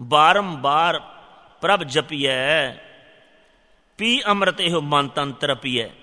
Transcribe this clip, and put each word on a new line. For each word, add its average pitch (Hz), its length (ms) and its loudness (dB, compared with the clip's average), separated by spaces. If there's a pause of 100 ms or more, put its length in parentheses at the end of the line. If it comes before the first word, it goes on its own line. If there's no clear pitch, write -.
ਬਾਰੰਬਾਰ 156 1000 2 (640)
ਪ੍ਰਭ 180 220 0
ਜਪੀਐ, 139 880 -2 (1300)
ਪੀ 240 300 0
ਅੰਮ੍ਰਿਤ 196 340 0
ਇਹੋ 170 200 0
ਮਨ 147 260 0
ਤਨ 143 240 -4
ਤਰਪੀਐ। 127 560 -4 (160)